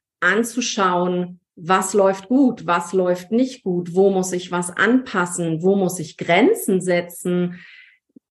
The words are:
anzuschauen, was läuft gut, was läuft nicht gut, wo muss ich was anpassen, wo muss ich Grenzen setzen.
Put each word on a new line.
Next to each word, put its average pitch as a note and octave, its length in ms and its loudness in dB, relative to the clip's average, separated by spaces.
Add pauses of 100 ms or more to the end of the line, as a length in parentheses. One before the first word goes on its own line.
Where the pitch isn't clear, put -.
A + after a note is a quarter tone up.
(200)
anzuschauen, F3+ 1160 0 (160)
was F#3+ 380 -2
läuft F#3+ 360 2
gut, B3 380 2
was F3+ 280 -2
läuft F3+ 360 0
nicht B3+ 320 -2
gut, F3 320 -4
wo G3 140 6
muss F#3 240 0
ich F3+ 200 -6
was F3 220 -4
anpassen, F3 880 0
wo F#3+ 140 4
muss F3+ 220 -2
ich - 180 -10
Grenzen F#3+ 640 2
setzen. F3 800 -2 (720)